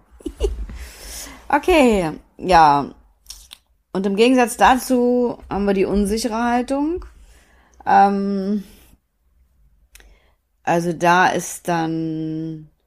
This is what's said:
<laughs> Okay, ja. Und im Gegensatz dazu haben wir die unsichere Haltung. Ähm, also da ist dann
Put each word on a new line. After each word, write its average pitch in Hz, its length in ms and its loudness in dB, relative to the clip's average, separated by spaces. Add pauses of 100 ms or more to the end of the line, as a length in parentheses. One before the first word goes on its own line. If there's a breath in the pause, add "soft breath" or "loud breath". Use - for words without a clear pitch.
<laughs> - 340 -16 (1120 loud breath)
Okay, 254 600 2 (280)
ja. 147 580 4 (960)
Und 190 160 -4
im 196 80 -2
Gegensatz 240 420 2
dazu 247 800 2 (140)
haben 196 140 -2
wir 202 100 2
die 196 100 2
unsichere 214 580 -2
Haltung. 269 600 -2 (800 soft breath)
Ähm, 196 800 2 (2000 loud breath)
also 170 300 -2
da 175 340 4
ist - 400 -6
dann 160 1000 -6 (180)